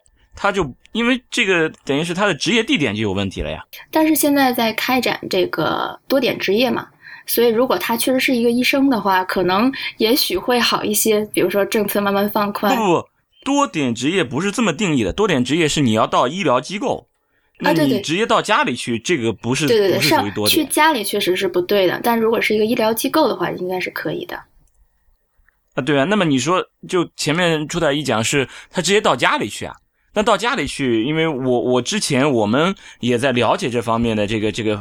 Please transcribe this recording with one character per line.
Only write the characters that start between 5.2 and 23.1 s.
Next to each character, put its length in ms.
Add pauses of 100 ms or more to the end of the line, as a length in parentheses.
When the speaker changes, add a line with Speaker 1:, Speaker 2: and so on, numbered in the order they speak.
Speaker 2:
这 180
个 600
多 120
点 180
执 180
业 160
嘛， 160 (400)
所 160
以 60
如 180
果 100
他 180
确 160
实 80
是 160
一 80
个 80
医 120
生 260
的 100
话， 240
可 200
能 280 (260)
也 180
许 220
会 220
好 240
一 100
些， 400
比 80
如 80
说 160
政 220
策 140
慢 120
慢 160
放 220
宽。 240
Speaker 1:
不， 60
不， 200
不， 60 (360)
多 240
点 280
执 160
业 120
不 180
是 100
这 100
么 120
定 220
义 80
的， 100
多 140
点 160
执 120
业 120
是 140
你 120
要 120
到 220
医 160
疗 160
机 180
构， 300 (520)
Speaker 2:
啊， 140
对， 120
对。 20
Speaker 1:
那 80
你 60
直 120
接 120
到 160
家 220
里 120
去， 240
这 180
个 140
不 240
是， 120
Speaker 2:
对， 100
对， 140
对， 40
Speaker 1:
不 80
是 60
属 180
于 40
多 160
点。 20
Speaker 2:
上， 0
去 160
家 260
里 100
确 160
实 200
是 100
不 140
对 260
的， 160
但 160
如 100
果 120
是 120
一 40
个 80
医 100
疗 180
机 160
构 200